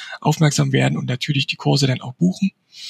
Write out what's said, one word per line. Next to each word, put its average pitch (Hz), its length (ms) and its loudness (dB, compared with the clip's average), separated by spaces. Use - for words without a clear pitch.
aufmerksam 147 520 2
werden 135 260 2
und 135 80 -6
natürlich 135 400 -2
die - 100 -6
Kurse 143 300 2
dann 127 140 0
auch 127 140 -12
buchen. 185 360 0